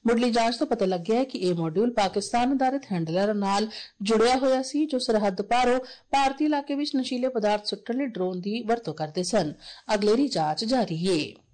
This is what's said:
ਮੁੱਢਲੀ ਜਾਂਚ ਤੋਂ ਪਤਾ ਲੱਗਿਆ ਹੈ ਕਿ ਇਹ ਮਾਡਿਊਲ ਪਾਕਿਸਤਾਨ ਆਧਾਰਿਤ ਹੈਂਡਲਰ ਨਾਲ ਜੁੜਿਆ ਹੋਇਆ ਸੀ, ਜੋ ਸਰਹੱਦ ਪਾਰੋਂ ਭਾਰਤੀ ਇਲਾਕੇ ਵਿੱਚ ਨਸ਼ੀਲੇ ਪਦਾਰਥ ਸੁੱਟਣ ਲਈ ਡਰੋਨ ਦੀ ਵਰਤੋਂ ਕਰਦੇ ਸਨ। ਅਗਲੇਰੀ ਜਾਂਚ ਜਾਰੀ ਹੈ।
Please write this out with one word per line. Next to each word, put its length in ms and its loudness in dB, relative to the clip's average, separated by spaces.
ਮੁੱਢਲੀ 240 4
ਜਾਂਚ 260 2
ਤੋਂ 100 0
ਪਤਾ 180 0
ਲੱਗਿਆ 320 0
ਹੈ 80 2
ਕਿ 140 -8
ਇਹ 160 2
ਮਾਡਿਊਲ 380 0
ਪਾਕਿਸਤਾਨ 600 0
ਆਧਾਰਿਤ 300 0
ਹੈਂਡਲਰ 420 0
ਨਾਲ 340 0
ਜੁੜਿਆ 340 4
ਹੋਇਆ 260 2
ਸੀ, 240 -2
ਜੋ 120 -2
ਸਰਹੱਦ 440 0
ਪਾਰੋਂ 380 2
ਭਾਰਤੀ 340 2
ਇਲਾਕੇ 300 0
ਵਿੱਚ 220 -2
ਨਸ਼ੀਲੇ 320 0
ਪਦਾਰਥ 380 0
ਸੁੱਟਣ 320 -6
ਲਈ 80 -2
ਡਰੋਨ 340 -4
ਦੀ 220 -4
ਵਰਤੋਂ 320 -2
ਕਰਦੇ 280 -6
ਸਨ। 300 0
ਅਗਲੇਰੀ 340 2
ਜਾਂਚ 360 -2
ਜਾਰੀ 440 0
ਹੈ। 260 -2